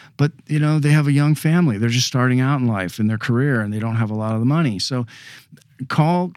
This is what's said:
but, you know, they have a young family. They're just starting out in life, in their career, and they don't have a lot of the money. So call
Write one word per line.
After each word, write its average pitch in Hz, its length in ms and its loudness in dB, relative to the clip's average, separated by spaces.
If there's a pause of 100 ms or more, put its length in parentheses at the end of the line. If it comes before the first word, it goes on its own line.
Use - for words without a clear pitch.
(160)
but, 147 160 0 (140)
you 151 120 -2
know, 151 200 2
they 147 120 2
have 151 160 4
a 147 60 2
young 147 220 4
family. 156 420 2
They're 113 140 0
just 123 160 0
starting 127 340 0
out 139 200 0
in 123 60 0
life, 95 320 -2
in 107 80 0
their 110 120 0
career, 123 420 0
and 104 120 -4
they 110 60 -4
don't 113 180 -4
have 113 140 0
a 107 40 -6
lot 110 180 -4
of 110 80 -2
the 117 60 0
money. 139 320 0
So 123 280 -4 (840)
call 175 480 0